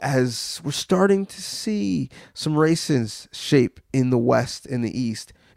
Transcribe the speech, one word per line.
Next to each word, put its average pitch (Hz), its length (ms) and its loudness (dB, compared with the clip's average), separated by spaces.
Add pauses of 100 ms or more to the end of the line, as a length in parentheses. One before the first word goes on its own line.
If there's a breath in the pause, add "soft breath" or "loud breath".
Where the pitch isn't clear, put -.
as 127 640 -2
we're 151 80 -4
starting 196 540 2
to - 160 -14
see 196 680 -4 (240 loud breath)
some 156 240 -2
races 151 760 2
shape - 480 2 (100)
in 131 180 2
the 127 80 4
West 123 480 0
and 120 200 -4
the 101 140 -6
East. 113 340 -6 (240 soft breath)